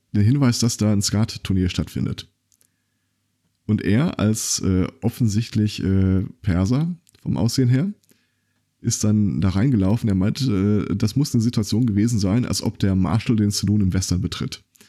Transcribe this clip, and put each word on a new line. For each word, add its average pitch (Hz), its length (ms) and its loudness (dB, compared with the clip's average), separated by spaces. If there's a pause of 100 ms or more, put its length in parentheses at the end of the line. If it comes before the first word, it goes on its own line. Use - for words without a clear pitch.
(140)
den 104 100 2
Hinweis, 131 360 2
dass 120 180 -2
da 107 160 2
ein 101 80 0
Skat-Turnier 95 680 -2
stattfindet. - 600 -6 (1400)
Und - 160 0
er 117 380 0
als, - 400 0
äh, 92 280 2 (140)
offensichtlich, 110 840 -2
äh, 95 400 2 (180)
Perser 120 540 0 (260)
vom - 160 -4
Aussehen 120 320 0
her 131 200 0 (920)
ist - 240 -4
dann 104 340 2
da 95 100 2
reingelaufen. 104 600 2
Er 98 60 2
meinte, 104 760 0
äh, 95 60 -2
das 104 200 -2
muss 143 180 -2
eine 117 80 2
Situation 113 440 0
gewesen 107 340 0
sein, 98 260 2
als - 160 -4
ob - 180 -6
der 98 160 0
Marshal 95 420 0
den 104 140 2
Saloon 101 300 0
im 92 120 2
Western 92 280 -2
betritt. - 420 -8 (260)